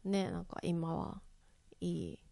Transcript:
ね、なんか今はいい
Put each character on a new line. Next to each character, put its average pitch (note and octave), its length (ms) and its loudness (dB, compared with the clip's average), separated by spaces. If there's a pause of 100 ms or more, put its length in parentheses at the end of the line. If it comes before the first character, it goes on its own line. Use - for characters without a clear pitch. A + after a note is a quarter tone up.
ね、 G3 260 4
な F3 120 -2
ん F3+ 40 -6
か - 160 -6
今 E3 340 2
は - 260 -2 (580)
い F3 80 0
い F3 320 -2 (120)